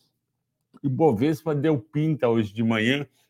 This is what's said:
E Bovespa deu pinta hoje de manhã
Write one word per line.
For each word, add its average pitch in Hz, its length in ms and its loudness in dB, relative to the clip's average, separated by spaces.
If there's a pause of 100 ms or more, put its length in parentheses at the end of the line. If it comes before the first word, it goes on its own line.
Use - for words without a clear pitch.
(800)
E 139 60 -4
Bovespa 143 640 0
deu 147 240 0
pinta 147 520 -2
hoje 113 240 0
de 113 100 -4
manhã 113 420 0 (240)